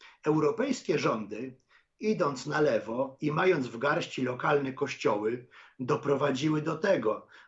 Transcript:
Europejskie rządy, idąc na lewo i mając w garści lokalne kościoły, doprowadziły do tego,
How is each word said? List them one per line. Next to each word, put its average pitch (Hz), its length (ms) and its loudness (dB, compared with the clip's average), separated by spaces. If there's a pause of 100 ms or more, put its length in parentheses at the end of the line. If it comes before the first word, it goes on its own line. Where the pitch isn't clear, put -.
(240)
Europejskie 156 760 2
rządy, 117 640 -4 (400)
idąc 156 460 -2
na 147 140 -2
lewo 123 600 0
i 147 120 0
mając 160 340 2
w 117 120 -10
garści 147 440 -2
lokalne 135 500 0
kościoły, 123 720 -2 (320)
doprowadziły 143 840 0
do 156 160 -2
tego, 120 480 2 (220)